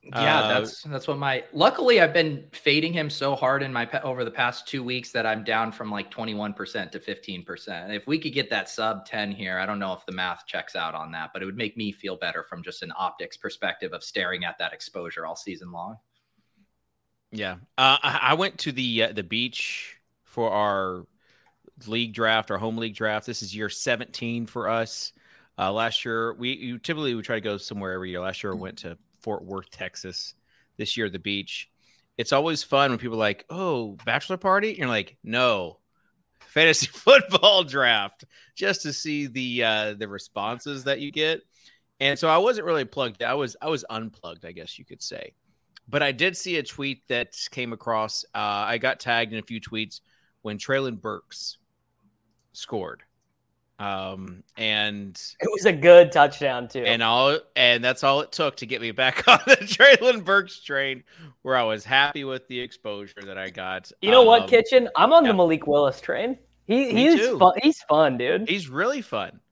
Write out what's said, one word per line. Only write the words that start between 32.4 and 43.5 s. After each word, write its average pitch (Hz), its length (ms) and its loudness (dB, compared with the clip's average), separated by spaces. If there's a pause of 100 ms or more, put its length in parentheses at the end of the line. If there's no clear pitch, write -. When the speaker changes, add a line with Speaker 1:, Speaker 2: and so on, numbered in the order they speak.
Speaker 2:
fun 139 280 2
when 117 80 -2
people 117 180 -8
are - 20 -4
like, 104 300 -2
"Oh, 143 560 -6
bachelor 160 320 -2
party?" 196 320 0
And 208 100 -8
you're 139 80 -2
like, 110 360 -2
"No, 110 560 0 (600)
fantasy - 480 2
<laughs> - 40 -14
football 196 720 6
draft," 120 640 0 (300)
just 190 260 -2
to 151 120 -6
see 147 340 -6
the, 123 360 -4
uh, 107 300 0
the 104 140 -8
responses 120 760 -10
that 139 140 -2
you 143 120 -10
get. 156 300 -2 (600)
And 139 180 0
so 165 80 0
I 160 120 6
wasn't 208 280 0
really 156 180 0
plugged. 117 380 -6
I 123 120 -2
was, 135 260 -6